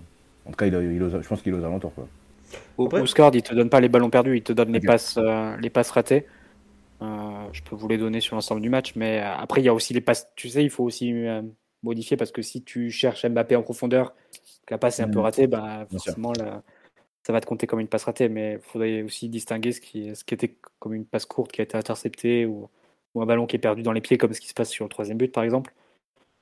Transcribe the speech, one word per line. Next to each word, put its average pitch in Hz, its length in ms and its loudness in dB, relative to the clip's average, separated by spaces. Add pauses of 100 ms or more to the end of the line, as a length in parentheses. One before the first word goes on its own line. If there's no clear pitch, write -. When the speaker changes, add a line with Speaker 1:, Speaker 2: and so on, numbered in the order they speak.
(460)
Speaker 1:
en - 60 -12
tout - 60 -12
cas, 104 80 2
il, 92 80 4
il, 87 260 0
je 87 280 -2
pense 104 140 -4
qu'il 95 120 -2
est 90 40 -2
aux 85 60 -4
alentours, 85 300 -6
quoi. 65 140 -14 (680)
Speaker 2:
Au, 127 80 2
Speaker 3:
Après 175 160 2
Speaker 2:
au - 40 0
score, 147 280 8
il 120 100 4
te - 100 -8
donne 117 160 4
pas 135 120 8
les 123 80 6
ballons 120 200 6
perdus, 127 280 4
il 110 60 -2
te 117 100 -2
donne 113 180 2
les 113 80 2
Speaker 1:
Ok. 92 60 0
Speaker 2:
passes, 117 320 4
euh, 110 400 0
les 117 120 -6
passes 120 220 0
ratées. 135 340 4 (760)
Euh, 104 500 -10
je 78 100 -12
peux - 140 -14
vous 107 120 -8
les 110 100 0
donner 110 240 -2
sur - 140 -4
l'ensemble 110 260 -4
du 117 80 -2
match, 131 260 0
mais, 110 240 0
euh, 98 160 -4
après, - 260 -2
il 131 40 0
y 123 40 8
a 117 40 8
aussi 113 200 0
les 123 80 0
passes. - 340 0
Tu 123 140 -12
sais, 139 140 2
il 143 60 2
faut 127 140 -2
aussi, 120 300 -2
euh, 113 280 -4 (420)
modifier 117 320 -2
parce 113 160 -4
que 117 100 -6
si 127 220 -10
tu 120 260 -6
cherches 120 360 0
Mbappé 117 320 2
en 117 40 2
profondeur, 123 520 0 (520)
que - 80 -8
la 107 40 -4
passe 120 220 0
est 117 40 -2
un 110 60 0
peu 107 100 2
Speaker 1:
Mhm. 107 60 2
Speaker 2:
ratée, 131 220 4
bah, 107 420 -6
Speaker 1:
Bien 92 100 -6
sûr. 87 140 -6
Speaker 2:
forcément, 117 260 -6
la, 104 240 -10 (640)
ça 113 80 -2
va 113 80 2
te - 40 -16
compter - 220 -4
comme 110 140 -2
une 110 80 -6
passe - 160 -2
ratée. 117 240 0
Mais 107 240 -4
il 101 80 -10
faudrait 110 400 -4
aussi 107 260 -10
distinguer 117 460 -4
ce - 80 -12
qui, 107 340 -12
ce - 80 -18
qui - 100 -8
était 113 220 -4 (240)
comme 110 140 -8
une 110 120 -8
passe - 200 -4
courte - 260 -6
qui - 80 -6
a 107 60 -2
été - 120 -6
interceptée 117 680 -2
ou, 104 240 -8 (440)
ou 117 80 -2
un 113 40 -2
ballon 117 200 2
qui 117 120 -2
est - 20 -10
perdu 110 240 0
dans 113 80 0
les 110 100 0
pieds, - 160 4
comme 113 160 2
ce - 60 -10
qui - 80 -16
se - 60 -14
passe 117 160 -2
sur - 160 -6
le 104 40 -8
troisième 110 280 -6
but, 127 160 0
par 117 100 0
exemple. 127 300 0 (680)